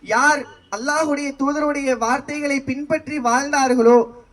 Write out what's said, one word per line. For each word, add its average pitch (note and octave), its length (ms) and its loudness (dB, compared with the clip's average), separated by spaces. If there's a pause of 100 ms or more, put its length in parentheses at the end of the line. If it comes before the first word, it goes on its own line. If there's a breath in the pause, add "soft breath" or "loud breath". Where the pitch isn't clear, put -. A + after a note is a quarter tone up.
(140)
யார் C#4+ 260 4 (360)
அல்லாஹ்வுடைய C#4+ 520 -2 (120)
தூதருடைய C#4+ 500 -2 (140)
வார்த்தைகளை C#4+ 540 -2 (120)
பின்பற்றி D4 460 -4 (120)
வாழ்ந்தார்களோ C4 720 4 (340)